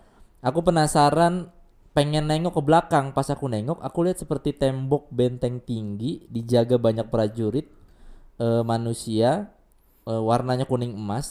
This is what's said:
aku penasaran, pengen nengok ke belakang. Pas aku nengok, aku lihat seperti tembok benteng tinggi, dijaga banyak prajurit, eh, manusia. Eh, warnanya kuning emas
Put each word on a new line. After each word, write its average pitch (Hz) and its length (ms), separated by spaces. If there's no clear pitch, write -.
aku 135 220
penasaran, 165 840
pengen 151 360
nengok 160 260
ke 160 80
belakang. 156 500
Pas 139 140
aku 139 220
nengok, 120 320
aku - 220
lihat 180 180
seperti 147 320
tembok 135 560
benteng 123 500
tinggi, 110 680
dijaga 117 480
banyak 113 320
prajurit, 113 640
eh, 117 240
manusia. 117 840
Eh, 113 180
warnanya 123 460
kuning 120 260
emas 107 400